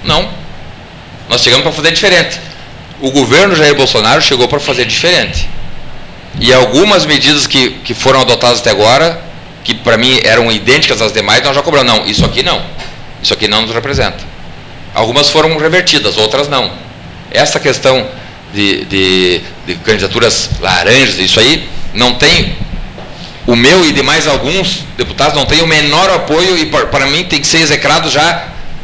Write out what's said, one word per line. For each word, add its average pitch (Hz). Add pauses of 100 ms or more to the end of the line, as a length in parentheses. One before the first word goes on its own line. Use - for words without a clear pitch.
não. 160 (1000)
Nós 120
chegamos 127
pra 160
fazer 156
diferente. 170 (600)
O 135
governo 143
Jair 151
Bolsonaro 131
chegou 123
pra 139
fazer 127
diferente. 131 (920)
E 127
algumas 147
medidas 143
que, 127 (140)
que -
foram 131
adotadas 120
até 117
agora, 131 (440)
que 117
pra 113
mim 127
eram 117
idênticas 113
às 107
demais, 110
nós 139
já 143
cobramos. 139
Não, 110
isso 104
aqui -
não. 127 (600)
Isso -
aqui 104
não 107
nos 113
representa. 117 (760)
Algumas 123
foram 156
revertidas, 156
outras 127
não. 127 (600)
Essa 139
questão 131 (460)
de, 101
de, 92 (260)
de 87
candidaturas 104 (100)
laranjas, 92
isso 95
aí, 143 (280)
não 120
tem, 160 (920)
o 120
meu 160
e 151
de 135
mais 151
alguns 147 (140)
deputados 147
não 139
tem 156
o 165
menor 156
apoio 175
e 156
pra, 151
pra 135
mim 151
tem 175
que 139
ser 165
execrado 151
já 160 (360)